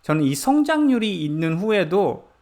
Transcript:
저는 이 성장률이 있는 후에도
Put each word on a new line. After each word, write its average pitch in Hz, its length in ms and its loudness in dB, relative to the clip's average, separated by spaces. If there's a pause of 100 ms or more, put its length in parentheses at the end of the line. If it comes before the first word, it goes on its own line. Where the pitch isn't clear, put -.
저는 156 220 0
이 139 120 0
성장률이 269 880 0
있는 160 360 -2
후에도 190 680 0 (140)